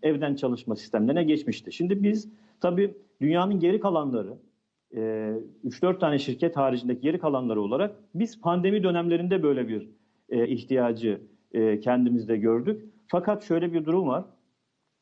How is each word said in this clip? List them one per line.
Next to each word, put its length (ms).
evden 320
çalışma 400
sistemlerine 480
geçmişti. 480
Şimdi 320
biz 280
tabii 320
dünyanın 380
geri 200
kalanları, 540
e, 380
üç 200
dört 160
tane 200
şirket 380
haricindeki 440
geri 180
kalanları 420
olarak 340
biz 260
pandemi 420
dönemlerinde 600
böyle 240
bir, 220
e, 180
ihtiyacı, 720
e, 260
kendimizde 580
gördük. 480
Fakat 360
şöyle 300
bir 120
durum 220
var. 180